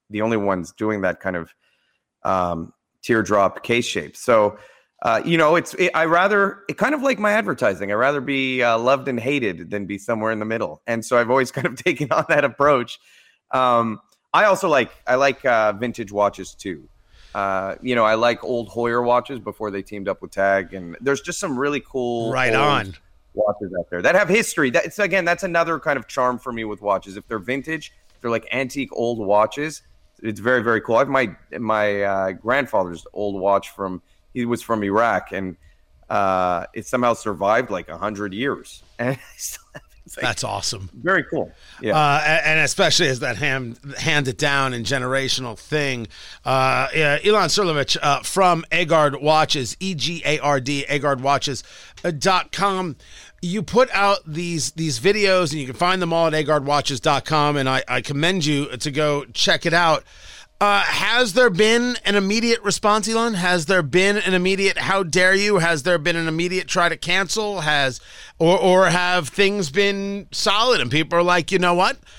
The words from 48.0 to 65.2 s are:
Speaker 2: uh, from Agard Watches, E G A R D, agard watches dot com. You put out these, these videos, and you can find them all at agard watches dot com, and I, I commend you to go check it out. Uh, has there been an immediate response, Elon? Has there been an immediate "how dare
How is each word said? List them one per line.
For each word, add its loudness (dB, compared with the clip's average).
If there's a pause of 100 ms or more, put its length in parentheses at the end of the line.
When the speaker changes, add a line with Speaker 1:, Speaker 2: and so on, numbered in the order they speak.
Speaker 2:
uh, 2
from 2
Agard 2
Watches, 2
E -4
G -6
A 0
R 2
D, -2
agard 0
watches 0 (560)
dot 0
com. -2 (460)
You -4
put 2
out 2
these, -6
these -4
videos, 2
and -6
you -6
can -10
find 2
them 0
all 4
at 2
agard 0
watches 0
dot 0
com, 2
and 0
I, 0
I -2
commend 0
you -2
to -4
go -2
check 0
it 2
out. 4 (560)
Uh, 4
has 0
there 6
been 2
an 2
immediate 2
response, 0
Elon? 0
Has 0
there 4
been 2
an 0
immediate 2
"how 0
dare 4